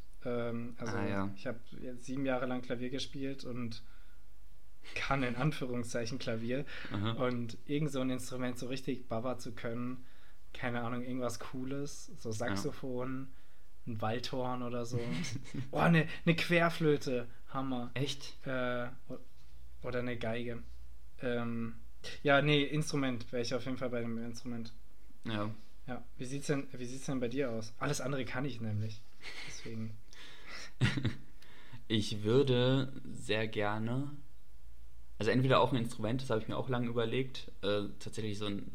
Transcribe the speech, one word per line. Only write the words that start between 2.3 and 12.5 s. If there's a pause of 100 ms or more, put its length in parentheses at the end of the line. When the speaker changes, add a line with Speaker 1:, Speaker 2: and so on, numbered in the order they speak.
Speaker 1:
lang
Klavier
gespielt
und (1120)
kann
in
Anführungszeichen
Klavier. (260)
Speaker 2:
Aha.
Speaker 1:
Und
irgend
so
ein
Instrument
so
richtig
baba
zu
können, (480)
keine
Ahnung,
irgendwas
Cooles,
so
Speaker 2:
Ja.
Speaker 1:
Saxophon, (600)